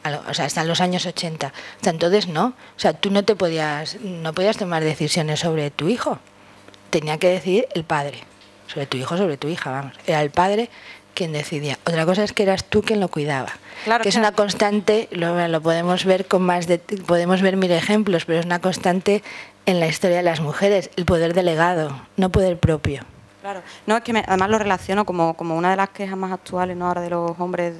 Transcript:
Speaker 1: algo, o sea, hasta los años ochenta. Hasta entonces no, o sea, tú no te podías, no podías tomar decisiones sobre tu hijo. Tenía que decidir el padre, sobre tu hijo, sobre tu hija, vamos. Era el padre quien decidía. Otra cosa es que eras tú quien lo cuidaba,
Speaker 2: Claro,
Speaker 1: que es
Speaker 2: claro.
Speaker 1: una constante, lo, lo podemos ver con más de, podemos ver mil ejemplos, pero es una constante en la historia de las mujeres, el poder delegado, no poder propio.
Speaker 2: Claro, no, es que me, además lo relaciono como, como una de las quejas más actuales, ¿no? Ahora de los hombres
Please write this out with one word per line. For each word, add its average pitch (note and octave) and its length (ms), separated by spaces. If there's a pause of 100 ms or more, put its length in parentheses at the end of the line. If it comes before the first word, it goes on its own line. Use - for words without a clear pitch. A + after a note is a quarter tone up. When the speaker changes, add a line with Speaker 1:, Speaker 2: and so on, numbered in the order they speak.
Speaker 1:
algo, D3 240
o - 40
sea, C#3 140
hasta D#3 180
los E3+ 160
años F3+ 260
ochenta. D#3+ 460 (240)
Hasta - 140
entonces F3 380
no, F3+ 260 (220)
o - 40
sea, D#3+ 140
tú G3 160
no G3 140
te G#3+ 120
podías, D#3+ 640
no E3+ 320
podías F#3+ 240
tomar E3+ 280
decisiones D3+ 560
sobre D#3 300
tu D3 180
hijo. A#3 300 (720)
Tenía D#3 280
que E3 100
decidir F#3 460
el E3 100
padre, C#3+ 360 (480)
sobre C#3+ 180
tu C3+ 100
hijo, C3 220
sobre F3+ 180
tu C#3+ 120
hija, D#3+ 220
vamos. C3+ 220 (140)
Era D#3 160
el D3 80
padre G3+ 400 (420)
quien E3 200
decidía. D3 520
Otra D#3+ 220
cosa F#3 180
es G#3 80
que - 100
eras F#3+ 220
tú - 180
quien G#3+ 180
lo F3+ 80
cuidaba, D3 440 (320)
Speaker 2:
Claro, A3+ 180
Speaker 1:
que G#3 60
es G3 60
Speaker 2:
claro. A3 140
Speaker 1:
una G3+ 80
constante, G#3 760
lo, F3 380
lo E3 120
podemos E3+ 440
ver F#3+ 220
con F#3 160
más F3+ 240
de, F3 120
podemos F3+ 640
ver F#3+ 140
mil F#3 160
ejemplos, F#3+ 520
pero E3+ 160
es E3+ 60
una F3 140
constante F#3 600 (420)
en F3+ 160
la D#3+ 80
historia F3 300
de F3+ 40
las E3 180
mujeres, F3+ 540
el F3+ 120
poder E3+ 280
delegado, E3 680 (160)
no F#3 140
poder F#3 260
propio. D#3 460 (380)
Speaker 2:
Claro, G3 220 (240)
no, G#3+ 100
es A#3 80
que A#3+ 80
me, G#3+ 120
además F#3+ 260
lo A3 100
relaciono G3+ 440
como, E3+ 300
como E3 220
una F3 160
de F#3+ 40
las G3 120
quejas G3 280
más F#3+ 140
actuales, F#3 460
¿no? F3+ 100
Ahora F3 140
de F3 100
los E3+ 300
hombres F3 400